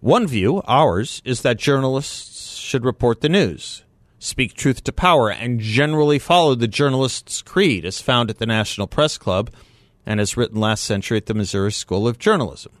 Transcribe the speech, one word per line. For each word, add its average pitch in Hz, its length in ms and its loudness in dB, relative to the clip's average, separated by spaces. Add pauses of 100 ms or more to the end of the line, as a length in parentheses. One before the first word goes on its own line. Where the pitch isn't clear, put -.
One 196 260 4
view, 123 400 0
ours, 117 600 2
is 127 160 -4
that 123 160 2
journalists - 960 -2
should - 280 -4
report 120 360 0
the 151 80 0
news, 151 560 -2 (340)
speak - 360 -2
truth - 300 0
to - 80 -4
power, 151 380 4
and 117 300 -4
generally 147 580 2
follow 170 360 4
the 117 140 0
journalist's 135 720 -2
creed 147 420 0
as 92 160 -6
found 120 300 0
at - 80 -8
the - 80 -4
National 107 400 -2
Press 151 320 -2
Club 101 320 -2 (560)
and 107 140 -2
as 104 180 -2
written 110 200 -2
last 107 260 0
century 107 340 -2
at 101 80 -8
the 113 80 -4
Missouri 101 380 -2
School 101 360 -2
of 120 100 -4
Journalism. 143 640 -2